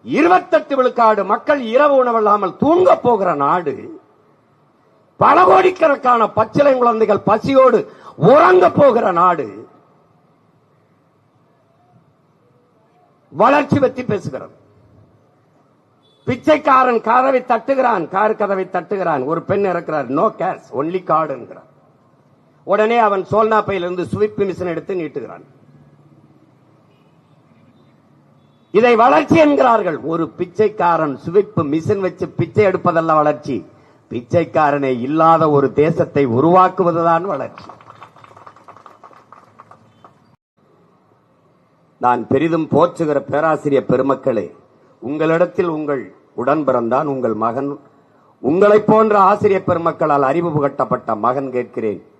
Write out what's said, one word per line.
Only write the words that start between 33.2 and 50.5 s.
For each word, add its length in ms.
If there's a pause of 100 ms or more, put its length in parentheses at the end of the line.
பிச்சைக்காரனே 880
இல்லாத 500
ஒரு 240
தேசத்தை 540
உருவாக்குவதுதான் 920
வளர்ச்சி. 480 (4000)
நான் 300
பெரிதும் 440
போற்றுகிற 480
பேராசிரியர் 680
பெருமக்களே, 600 (520)
உங்களிடத்தில் 680
உங்கள் 460 (220)
உடன் 280
பிறந்தான், 440
உங்கள் 260
மகன், 460 (600)
உங்களைப் 480
போன்ற 320
ஆசிரியர் 460
பெருமக்களால் 560
அறிவு 280
புகட்டப்பட்ட 680